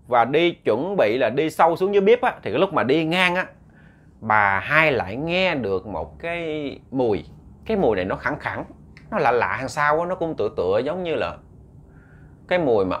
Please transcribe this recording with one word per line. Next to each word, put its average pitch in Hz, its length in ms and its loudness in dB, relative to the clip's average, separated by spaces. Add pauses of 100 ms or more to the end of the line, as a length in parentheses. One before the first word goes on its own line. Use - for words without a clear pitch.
và 120 180 4
đi 160 260 2
chuẩn 151 460 -2
bị 113 220 2
là 120 120 2
đi 151 200 -2
sâu 170 260 2
xuống 196 180 -2
dưới 202 60 6
bếp 220 220 6
á, 247 200 -2
thì - 80 -6
cái 113 100 0
lúc 190 120 0
mà 127 100 0
đi 160 220 2
ngang 175 300 0
á, 180 120 -2 (760)
bà 104 380 2
hai 147 340 2
lại 101 240 -2
nghe 170 380 -2
được 98 320 -4
một 82 320 -8
cái 160 600 -8 (120)
mùi. 120 340 0 (420)
Cái 220 100 -2
mùi 131 200 2
này 90 80 0
nó 110 120 -4
khẳng 143 220 -6
khẳng, 110 260 -8 (460)
nó 220 80 -2
lạ 139 120 4
lạ 104 280 0
làm 131 100 -6
sao 151 320 0
á, 175 60 -2
nó 185 80 -4
cũng 165 220 -4
tựa 104 200 0
tựa 95 280 0
giống 175 180 -4
như 165 120 -4
là 90 220 -4 (1120)
cái 180 100 2
mùi 120 260 2
mà 90 160 -2